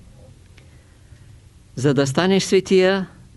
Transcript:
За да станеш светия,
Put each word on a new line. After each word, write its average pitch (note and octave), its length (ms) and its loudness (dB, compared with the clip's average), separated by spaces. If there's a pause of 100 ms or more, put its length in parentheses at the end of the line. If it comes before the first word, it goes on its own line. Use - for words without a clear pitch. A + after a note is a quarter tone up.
(1800)
За C#3 180 0
да C#3 140 0
станеш F3+ 360 0
светия, F#3+ 640 0 (300)